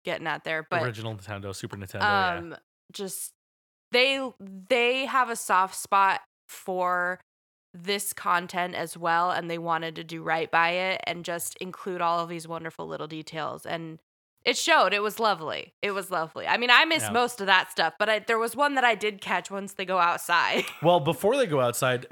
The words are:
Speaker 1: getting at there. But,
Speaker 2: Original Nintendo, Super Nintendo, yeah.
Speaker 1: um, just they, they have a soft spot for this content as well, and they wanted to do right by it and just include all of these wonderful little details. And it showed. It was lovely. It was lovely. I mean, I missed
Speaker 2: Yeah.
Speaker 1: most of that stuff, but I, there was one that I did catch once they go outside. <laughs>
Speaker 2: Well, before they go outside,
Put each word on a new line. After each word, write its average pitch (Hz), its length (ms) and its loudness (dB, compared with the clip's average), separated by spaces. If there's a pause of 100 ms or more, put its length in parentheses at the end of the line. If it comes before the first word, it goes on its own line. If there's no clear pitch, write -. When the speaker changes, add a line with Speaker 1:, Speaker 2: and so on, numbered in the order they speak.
Speaker 1:
getting 170 220 -4
at 151 200 -4
there. 160 220 -4
But, 175 140 0
Speaker 2:
Original 113 340 -4
Nintendo, 101 400 -8
Super - 220 -8
Nintendo, 98 240 -8
yeah. 196 360 2
Speaker 1:
um, 170 180 -10 (360)
just - 420 -10 (580)
they, 262 360 2 (120)
they 240 680 0
have 247 240 0
a 233 60 -6
soft 190 400 2
spot 196 460 2 (260)
for 180 720 -2 (560)
this 202 380 -4
content 180 600 -2
as 165 240 -6
well, 170 340 2
and 170 200 -4
they 170 80 -4
wanted 165 360 -4
to 165 80 -10
do 165 200 -12
right 160 260 -2
by 165 220 4
it 185 340 0
and 170 180 -6
just 170 340 -6
include 185 440 -8
all 170 180 2
of 170 100 -4
these 165 180 -10
wonderful 165 400 -10
little 151 200 -8
details. 156 600 -8
And 165 320 -8 (440)
it 254 140 0
showed. 269 360 6
It 208 100 2
was 208 160 -2
lovely. 160 540 0 (100)
It 208 80 -2
was 190 180 -6
lovely. 160 380 -4
I - 100 4
mean, 247 140 2
I 269 140 8
missed 320 220 0
Speaker 2:
Yeah. 208 40 -2
Speaker 1:
most 240 280 0
of 196 60 -6
that 185 240 4
stuff, 165 300 0
but 208 100 2
I, 214 100 2
there 226 200 0
was 226 160 -2
one 285 200 2
that 262 80 6
I 233 120 6
did 202 260 -4
catch 185 300 -2
once 196 220 -8
they 190 120 -6
go 185 140 2
outside. 170 760 2
<laughs> - 80 -20
Speaker 2:
Well, 175 180 6
before 170 380 2
they 269 80 4
go 156 160 2
outside, 123 500 0